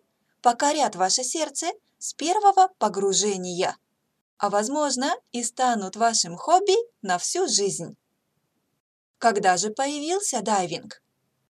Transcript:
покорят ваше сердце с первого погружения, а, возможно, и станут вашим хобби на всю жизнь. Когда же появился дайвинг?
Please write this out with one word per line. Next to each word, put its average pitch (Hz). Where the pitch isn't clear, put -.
покорят 254
ваше 190
сердце 311
с -
первого 381
погружения, 190
а, 208
возможно, 269
и 240
станут 233
вашим 214
хобби 370
на 180
всю 359
жизнь. 196
Когда 202
же 196
появился 294
дайвинг? 190